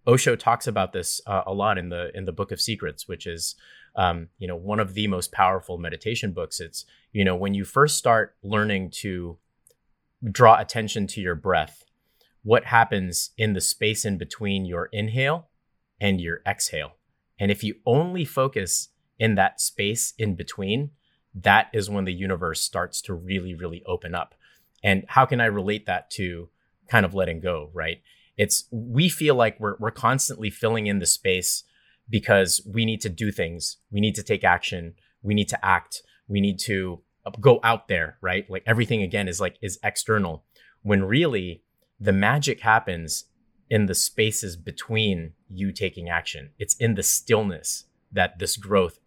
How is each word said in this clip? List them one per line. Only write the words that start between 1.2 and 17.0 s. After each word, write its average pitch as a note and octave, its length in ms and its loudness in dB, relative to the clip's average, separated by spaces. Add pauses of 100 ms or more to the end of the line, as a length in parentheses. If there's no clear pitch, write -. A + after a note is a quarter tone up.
uh, G2 200 0
a F#2+ 60 -6
lot G2+ 240 0
in F2+ 140 -6
the, F2 260 -8
in F#2+ 80 -8
the F#2 80 -6
Book F#2+ 180 -8
of G2+ 100 -8
Secrets, F#2 460 -6
which - 200 -12
is, E2+ 280 -8 (420)
um, E2+ 320 0 (100)
you F#2 100 -8
know, F2+ 80 -6
one G2+ 240 -4
of F#2+ 140 -4
the G#2+ 140 -2
most F2+ 220 -4
powerful F#2+ 460 2
meditation F#2+ 560 -6
books. E2+ 260 -8
It's, - 280 -12 (260)
you G#2 100 2
know, F#2 140 4
when G2 160 -2
you G2 140 -2
first D3 320 4
start A2+ 440 2
learning G#2 480 0 (120)
to F2 340 -8 (920)
draw A2 300 10
attention G#2 500 -4
to - 120 -8
your F2+ 140 -2
breath, D#2+ 500 -2 (580)
what A2+ 220 4
happens G2+ 720 2
in A2 160 0
the F#2+ 80 0
space - 460 0
in G2+ 100 0
between G2 480 -4
your F2 260 -4
inhale C3 580 -2 (520)
and G2 180 2
your E2+ 280 -6
exhale? D#2+ 460 -4 (460)